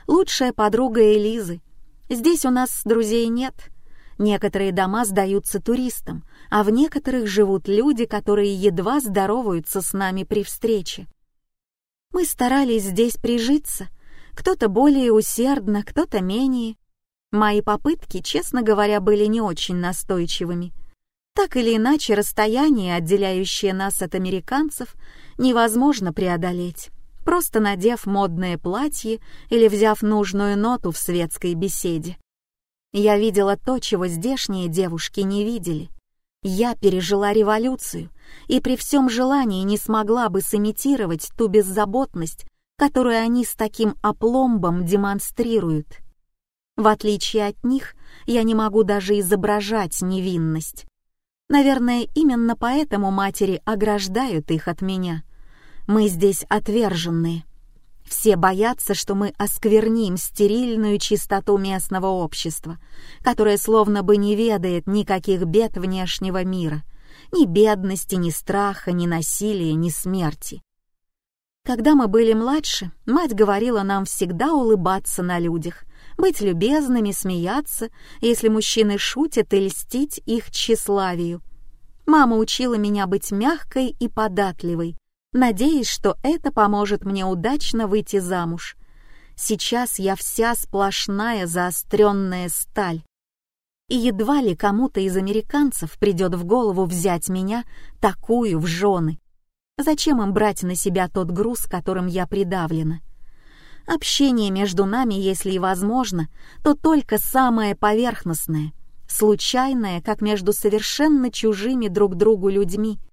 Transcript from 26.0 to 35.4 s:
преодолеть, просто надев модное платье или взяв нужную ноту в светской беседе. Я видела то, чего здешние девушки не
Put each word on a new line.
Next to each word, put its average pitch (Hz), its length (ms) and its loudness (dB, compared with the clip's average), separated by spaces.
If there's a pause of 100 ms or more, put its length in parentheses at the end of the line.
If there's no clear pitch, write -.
преодолеть, 180 800 -4 (340)
просто 330 360 2
надев 202 440 0
модное 185 540 0
платье 226 640 -4 (280)
или 233 200 6
взяв 214 340 4
нужную 202 560 2
ноту 226 320 0
в 160 80 -6
светской 175 560 -2
беседе. 170 640 -4 (760)
Я 202 240 4
видела 202 400 2
то, 254 220 -2
чего 185 300 -2
здешние 185 580 -4
девушки 165 540 -2
не 196 240 0